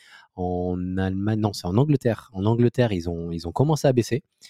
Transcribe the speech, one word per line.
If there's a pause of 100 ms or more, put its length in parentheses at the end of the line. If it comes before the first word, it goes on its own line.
(340)
En
Allemagne,
non,
c'est
en
Angleterre.
En
Angleterre,
ils
ont,
ils
ont
commencé
à
baisser. (280)